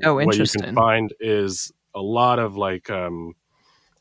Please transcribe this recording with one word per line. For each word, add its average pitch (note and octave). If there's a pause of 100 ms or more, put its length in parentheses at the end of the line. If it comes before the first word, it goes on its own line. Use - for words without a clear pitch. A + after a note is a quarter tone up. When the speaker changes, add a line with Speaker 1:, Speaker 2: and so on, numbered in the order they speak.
Speaker 1:
Oh, D#3
Speaker 2:
what C#3
you A2
Speaker 1:
interesting. G#2
Speaker 2:
can G2
find A2+
is G#2 (220)
a G2+
lot A#2+
of, G2+
like, F#2+
um, F2 (640)